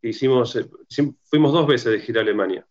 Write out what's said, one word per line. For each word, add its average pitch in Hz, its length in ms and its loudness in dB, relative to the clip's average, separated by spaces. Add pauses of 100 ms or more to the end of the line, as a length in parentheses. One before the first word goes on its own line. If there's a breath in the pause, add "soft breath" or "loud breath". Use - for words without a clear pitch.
que 113 60 -6
hicimos, 127 460 0
eh, 113 120 -4 (220)
sim-, 143 260 -2 (100)
fuimos 151 280 2
dos 160 140 2
veces 120 240 0
de 107 80 0
gira 113 220 -2
a - 20 0
Alemania. 101 480 -2